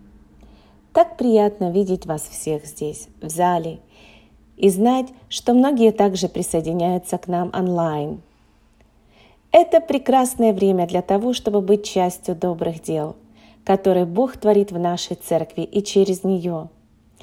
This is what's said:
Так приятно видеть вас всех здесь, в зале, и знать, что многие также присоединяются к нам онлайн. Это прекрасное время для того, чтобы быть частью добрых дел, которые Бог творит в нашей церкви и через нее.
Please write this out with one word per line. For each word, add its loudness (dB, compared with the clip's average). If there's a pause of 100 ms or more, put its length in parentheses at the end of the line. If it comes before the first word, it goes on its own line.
(920)
Так 2
приятно 2
видеть -2
вас -6
всех -8
здесь, -12 (120)
в -12
зале, -2 (760)
и 4
знать, 2 (200)
что 0
многие 6
также 2
присоединяются -2
к -12
нам -4
онлайн. -2 (1300)
Это 6
прекрасное 0
время 0
для -2
того, -2
чтобы -2
быть 0
частью -4
добрых -4
дел, -6 (480)
которые 2
Бог -2
творит 2
в -6
нашей -4
церкви -4
и -4
через 0
нее. -2 (560)